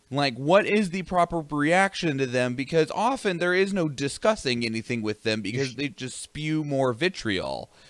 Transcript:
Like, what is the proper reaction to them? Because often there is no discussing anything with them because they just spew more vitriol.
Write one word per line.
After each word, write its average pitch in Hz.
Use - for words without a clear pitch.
Like, 135
what 165
is 202
the 185
proper 175
reaction 151
to 135
them? 123
Because 147
often 214
there 180
is 196
no 170
discussing 135
anything 113
with 107
them 110
because 120
they 139
just -
spew 156
more 135
vitriol. 92